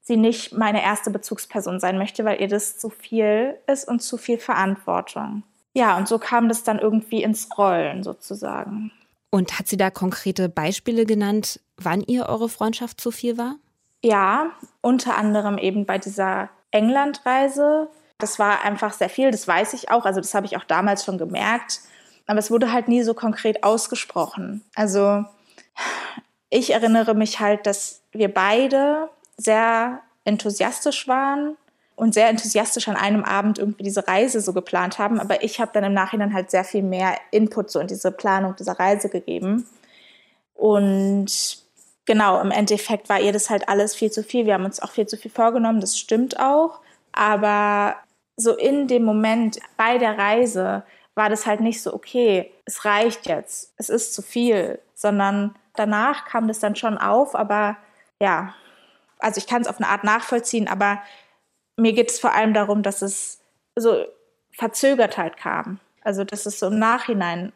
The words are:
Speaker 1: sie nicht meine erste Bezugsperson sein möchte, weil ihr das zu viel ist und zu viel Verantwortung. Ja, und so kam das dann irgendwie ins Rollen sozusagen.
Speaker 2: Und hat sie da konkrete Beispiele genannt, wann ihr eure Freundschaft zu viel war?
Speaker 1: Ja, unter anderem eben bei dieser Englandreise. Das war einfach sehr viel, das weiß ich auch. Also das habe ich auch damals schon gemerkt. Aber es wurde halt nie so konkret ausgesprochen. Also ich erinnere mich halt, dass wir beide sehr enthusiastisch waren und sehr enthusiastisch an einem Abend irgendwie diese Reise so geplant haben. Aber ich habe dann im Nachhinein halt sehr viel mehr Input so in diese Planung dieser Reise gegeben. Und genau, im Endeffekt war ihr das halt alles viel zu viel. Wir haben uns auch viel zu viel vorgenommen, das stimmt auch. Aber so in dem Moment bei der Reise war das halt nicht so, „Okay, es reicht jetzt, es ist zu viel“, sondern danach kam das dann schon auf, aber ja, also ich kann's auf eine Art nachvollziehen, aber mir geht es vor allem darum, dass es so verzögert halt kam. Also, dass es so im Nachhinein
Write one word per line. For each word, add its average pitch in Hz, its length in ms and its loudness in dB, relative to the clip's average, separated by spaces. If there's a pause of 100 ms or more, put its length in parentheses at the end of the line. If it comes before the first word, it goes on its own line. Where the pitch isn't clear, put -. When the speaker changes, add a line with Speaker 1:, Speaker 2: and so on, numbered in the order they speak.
Speaker 1:
sie 240 100 2
nicht 226 360 2
meine 214 320 0
erste 208 260 0
Bezugsperson 196 680 -6
sein 185 180 0
möchte, 208 260 -4
weil 214 160 0
ihr 196 60 0
das 202 320 -4
zu 220 120 -8
viel 220 680 0 (100)
ist 277 220 -2
und 240 120 0
zu - 160 -8
viel 233 220 -2
Verantwortung. 196 1040 -4 (320)
Ja, 220 220 4
und 196 100 -2
so 226 140 0
kam 233 280 2
das 226 140 0
dann 214 160 0
irgendwie 220 460 0
ins 214 240 -2 (100)
Rollen 180 460 0
sozusagen. - 880 -10 (380)
Speaker 2:
Und 185 280 0
hat 196 80 -6
sie 202 100 -4
da 190 140 2
konkrete 185 580 -2
Beispiele 196 580 -2
genannt, 208 540 0 (160)
wann 180 260 -2
ihr 247 260 -2
eure 226 200 -2
Freundschaft 226 520 -6
zu 240 100 -4
viel 233 260 -4
war? 247 200 -6 (460)
Speaker 1:
Ja, 220 500 2 (280)
unter 247 360 0
anderem 208 420 0
eben 196 280 -2
bei 196 120 -2
dieser 196 520 -4 (200)
Englandreise. 277 1200 2 (300)
Das - 200 -6
war 208 240 2
einfach 208 300 -2
sehr 180 180 -2
viel, 262 220 2
das - 160 -4
weiß 185 260 2
ich - 160 -10
auch. 233 160 2
Also 190 140 0
das 175 140 -8
habe 202 120 0
ich - 100 -8
auch 180 80 -8
damals 196 400 0
schon 185 140 -6
gemerkt. 202 640 -2 (480)
Aber 214 100 2
es 214 120 -2
wurde 233 220 2
halt 240 140 0
nie 240 160 4
so 226 100 0
konkret 220 520 -2
ausgesprochen. 208 1000 -4 (140)
Also 202 480 2 (1200)
ich 247 240 2
erinnere 226 420 4
mich 214 260 0
halt, 208 260 2
dass - 360 -4 (100)
wir 208 200 0
beide 269 800 2 (260)
sehr 226 640 2 (240)
enthusiastisch 214 840 -2
waren 277 480 -2 (380)
und 226 200 2
sehr 220 140 6
enthusiastisch 220 600 0
an 214 80 -2
einem 208 280 2
Abend 202 340 0
irgendwie 208 260 -4
diese 202 220 -2
Reise 220 340 2
so 190 120 -4
geplant 180 460 -2
haben. 214 220 0
Aber 196 220 -2
ich - 180 -4
habe 226 120 -2
dann 202 120 2
im 202 100 0
Nachhinein 202 400 0
halt 190 160 -4
sehr 185 140 2
viel 196 180 -2
mehr 185 340 0 (140)
Input 214 400 0
so 156 100 -2
in 165 60 -4
diese 190 240 -4
Planung 190 460 0
dieser 185 220 -8
Reise 202 300 2
gegeben. 185 580 -4 (880)
Und 196 1120 0 (400)
genau, 214 340 4
im 190 100 0
Endeffekt 208 580 0
war 202 120 2
ihr 202 120 4
das 208 180 -2
halt 202 180 0
alles 202 260 2
viel 214 160 0
zu 220 120 -6
viel. 233 240 0
Wir 208 80 4
haben 185 100 0
uns 208 160 -6
auch - 100 -8
viel 208 160 -2
zu 214 100 -8
viel 214 140 -14
vorgenommen, 226 500 2
das 185 180 -4
stimmt 240 420 0
auch. 302 400 2 (320)
Aber 208 840 2 (400)
so 226 200 2
in 277 320 2
dem 240 160 4
Moment 220 540 2 (180)
bei 233 220 4
der 220 200 0
Reise 202 640 2 (320)
war 214 160 2
das 214 160 -2
halt 208 140 0
nicht 226 220 -2
so, - 120 -6
„Okay, 220 580 0 (140)
es - 180 -12
reicht 214 420 0
jetzt, - 500 -6
es 214 120 -10
ist - 240 -2
zu - 80 -8
viel“, 220 580 0 (160)
sondern 202 600 0 (200)
danach 220 520 0
kam 226 200 -2
das 220 120 -2
dann 208 180 -2
schon 214 220 -4
auf, 240 360 2
aber 208 420 0 (440)
ja, 185 340 0 (640)
also 208 200 -2
ich - 80 -8
kann's 240 200 0
auf 214 120 -8
eine 226 100 -2
Art 202 160 -2
nachvollziehen, 233 640 0
aber 202 320 0 (760)
mir 226 140 4
geht 233 180 2
es - 80 -4
vor - 140 0
allem 220 220 2
darum, 208 280 2
dass 196 200 -2
es - 380 -8 (340)
so 220 300 2 (480)
verzögert 233 640 0
halt 165 180 -6
kam. - 440 -6 (220)
Also, 196 220 -2
dass 202 220 -10
es 208 120 -10
so 190 80 -2
im 208 120 0
Nachhinein 202 760 -2